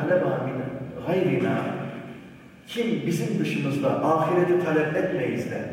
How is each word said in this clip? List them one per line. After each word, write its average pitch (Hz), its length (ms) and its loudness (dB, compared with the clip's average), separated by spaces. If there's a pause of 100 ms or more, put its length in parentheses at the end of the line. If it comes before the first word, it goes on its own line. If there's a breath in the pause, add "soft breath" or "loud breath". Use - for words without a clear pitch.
taleba 165 440 2
min 135 80 -4 (540)
gayrina. 143 480 2 (1120)
Kim 233 180 -2 (200)
bizim - 340 0
dışımızda - 680 0
ahireti 175 600 4
talep 156 320 2
etmeyiz - 540 0
de, - 60 -4 (160)